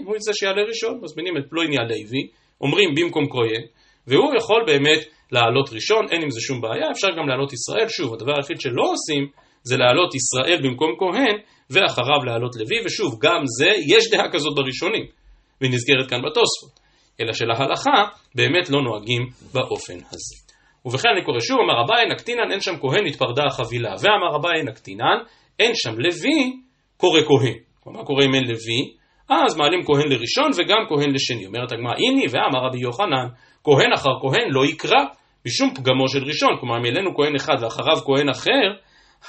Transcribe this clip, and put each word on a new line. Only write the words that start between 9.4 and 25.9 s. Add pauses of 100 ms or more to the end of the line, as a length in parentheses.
זה
לעלות
ישראל
במקום
כהן, (340)
ואחריו
לעלות
לוי,
ושוב,
גם
זה, (260)
יש
דעה
כזאת
בראשונים, (560)
והיא
נזכרת
כאן
בתוספות, (420)
אלא
שלהלכה (320)
באמת
לא
נוהגים (320)
באופן (140)
הזה. (360)
ובכן
אני
קורא
שוב,
אמר
אביי
נקטינן,
אין
שם
כהן,
התפרדה
החבילה,
ואמר
אביי
נקטינן, (420)
אין
שם